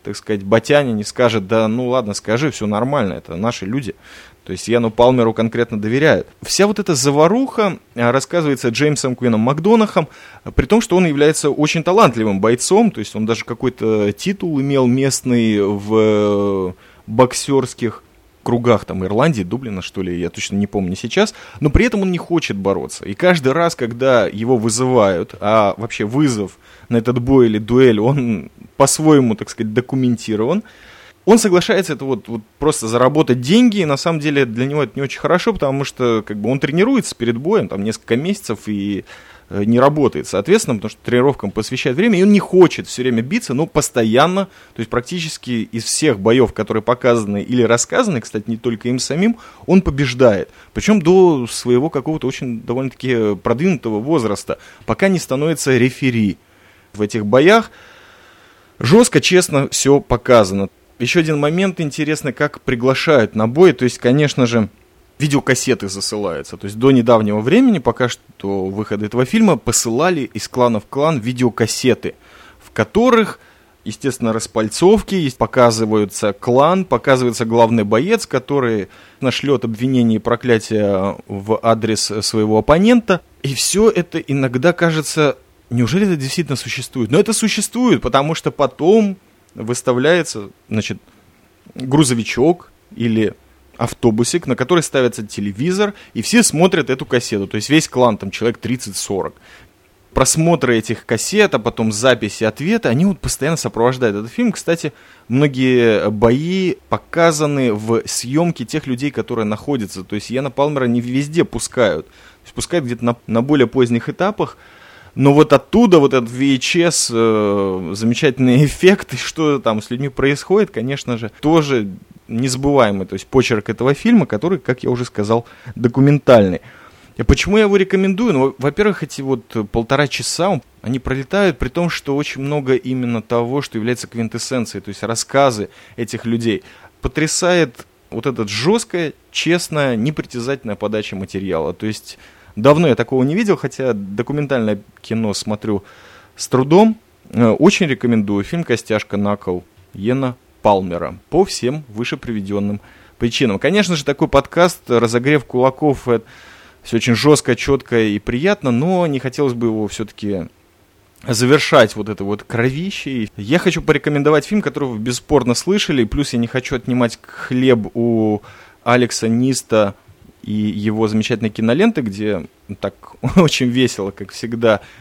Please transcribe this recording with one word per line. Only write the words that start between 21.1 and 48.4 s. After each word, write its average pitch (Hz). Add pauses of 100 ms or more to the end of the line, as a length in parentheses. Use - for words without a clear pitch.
но 151
при -
этом 220
он 185
не 170
хочет 160
бороться. 95
И 98
каждый 160
раз, 170
когда 120
его 117
вызывают, 110
а 104
вообще 110
вызов 113 (300)
на 120
этот 123
бой 127
или 107
дуэль, 117
он 117 (240)
по-своему, 139
так 101
сказать, 107
документирован, 123 (600)
он 226
соглашается 180
это 131
вот, 131
вот 110 (180)
просто -
заработать 127
деньги, 208
и 185
на 143
самом 165
деле 143
для 117
него 143
это 117
не 139
очень -
хорошо, 175
потому 139
что, 117
как 107
бы, 104
он 131
тренируется 185
перед 117
боем, 151
там, 98
несколько 107
месяцев 143
и, 101 (460)
э, 101
не 117
работает, 135
соответственно, 139
потому 104
что -
тренировкам 123
посвящает 127
время, 208
и -
он 202
не 208
хочет 180
всё -
время 120
биться, 147
но 151
постоянно 147 (280)
то -
есть 113
практически 123
из 113
всех 139
боёв, 113
которые 110
показаны 113
или 123
рассказаны, 120
кстати, 107